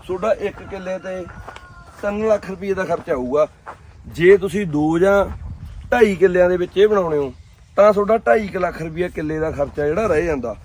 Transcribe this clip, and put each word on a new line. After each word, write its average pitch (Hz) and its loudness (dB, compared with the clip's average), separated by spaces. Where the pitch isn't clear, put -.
ਤੁਹਾਡਾ 185 -2
ਇੱਕ 196 -6
ਕਿੱਲੇ 190 -8
ਤੇ 185 -10
ਤਿੰਨ 208 -4
ਲੱਖ 208 0
ਰੁਪਏ 190 -4
ਦਾ 190 -2
ਖਰਚਾ 165 -4
ਆਊਗਾ। 135 0
ਜੇ 180 6
ਤੁਸੀਂ 190 -2
ਦੋ 156 0
ਜਾਂ 196 4
ਢਾਈ 220 4
ਕਿੱਲਿਆਂ 180 4
ਦੇ 180 0
ਵਿੱਚ 175 -4
ਇਹ 208 6
ਬਣਾਉਣੇ 180 0
ਹੋ, 135 -4
ਤਾਂ 208 6
ਤੁਹਾਡਾ 208 2
ਢਾਈ 220 2
ਕੁ 180 -8
ਲੱਖ 175 -4
ਰੁਪਏ 165 -4
ਕਿੱਲੇ 156 -6
ਦਾ 156 -2
ਖਰਚਾ 143 -4
ਜਿਹੜਾ 196 0
ਰਹਿ 196 2
ਜਾਂਦਾ। 123 -4